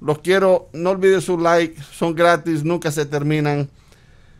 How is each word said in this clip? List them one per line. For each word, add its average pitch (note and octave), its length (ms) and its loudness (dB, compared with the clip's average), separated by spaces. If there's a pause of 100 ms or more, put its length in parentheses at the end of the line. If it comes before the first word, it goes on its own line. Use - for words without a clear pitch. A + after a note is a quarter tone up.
los D3+ 180 -4
quiero. F#3 540 2
No E3+ 180 -4
olviden F#3+ 320 2
su F3+ 160 -2
like, E3+ 420 0
son E3 360 -6
gratis, E3 480 2
nunca E3 260 -2
se C#3+ 160 -4
terminan. D3 640 -2 (680)